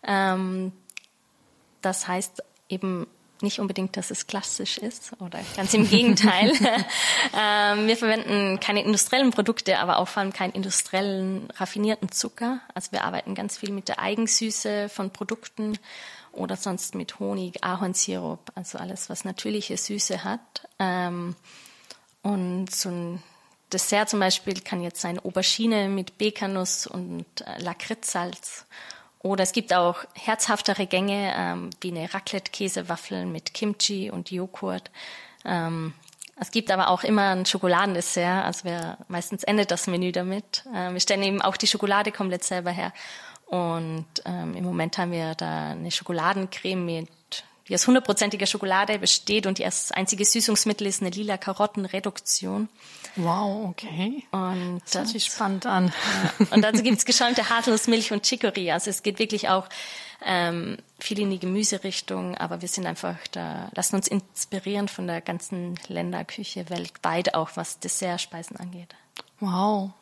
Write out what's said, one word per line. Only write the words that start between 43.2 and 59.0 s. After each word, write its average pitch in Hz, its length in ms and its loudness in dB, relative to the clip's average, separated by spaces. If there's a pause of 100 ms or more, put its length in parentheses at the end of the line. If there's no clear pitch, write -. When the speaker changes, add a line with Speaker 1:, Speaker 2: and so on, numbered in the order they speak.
Speaker 1:
Und, 165 580 -2 (200)
ähm, 170 300 -4
im 180 100 -4
Moment 170 320 -2
haben 175 160 0
wir 160 220 -2
da 156 360 -4
eine 165 200 -6
Schokoladencreme 185 920 -2
mit, 165 240 -4 (600)
die 190 40 -2
aus - 140 4
hundertprozentiger 208 580 4
Schokolade 202 540 2
besteht 196 480 4
und 190 120 0
die, - 40 0
das - 300 -2
einzige 190 320 2
Süßungsmittel 214 600 4
ist 196 160 -2
eine 185 100 0
lila 202 260 -2
Karottenreduktion. 196 1300 -2 (480)
Speaker 2:
Wow, 196 540 0
okay. 202 600 -4
Speaker 1:
Und 180 540 -2
Speaker 2:
Das - 100 -2
hört 196 120 -2
sich 226 180 -2
Speaker 1:
das - 100 -4
Speaker 2:
spannend 196 300 0
an. 185 280 4 (460)
Speaker 1:
Ja. 208 120 8
Und 208 120 8
dazu 220 200 4
gibt's - 220 4
geschäumte 240 440 4
Haselnussmilch 226 640 4
und 208 120 0
Chicory. 196 500 2
Also 175 160 0
es - 140 -4